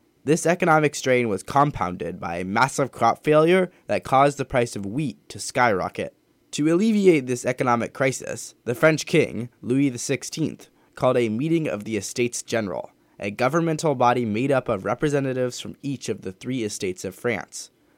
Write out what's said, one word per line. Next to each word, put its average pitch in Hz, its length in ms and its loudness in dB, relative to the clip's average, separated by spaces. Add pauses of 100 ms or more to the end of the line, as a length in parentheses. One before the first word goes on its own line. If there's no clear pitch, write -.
(240)
This 156 240 2
economic 160 480 4
strain 123 340 2
was 98 140 -2
compounded 90 760 0
by 87 180 -6
a 92 60 -6
massive 117 480 0
crop - 320 0
failure 165 460 4 (160)
that 98 180 -2
caused 135 360 4
the 135 40 -4
price 120 320 0
of 98 100 -8
wheat 120 440 -6
to 101 100 -14
skyrocket. 98 760 0 (380)
To 151 200 2
alleviate 190 540 4
this 123 180 -4
economic 120 480 0
crisis, - 600 -4 (100)
the 123 100 -2
French 156 300 4
king, 117 440 0 (120)
Louis 135 280 0
the 120 100 -8
sixteenth, - 680 -6 (280)
called 131 200 2
a 120 140 2
meeting 151 380 0
of 104 160 -4
the 110 120 -6
Estates 120 460 -4
General, 101 500 -4 (280)
a 104 120 -6
governmental 156 640 0
body 123 300 4
made 113 260 0
up 131 160 0
of 101 160 -2
representatives 131 760 -2
from - 220 -14
each 139 280 -8
of 101 140 -6
the 95 80 -8
three 127 320 -6
estates 101 400 -6
of 92 120 -8
France, - 560 -6 (260)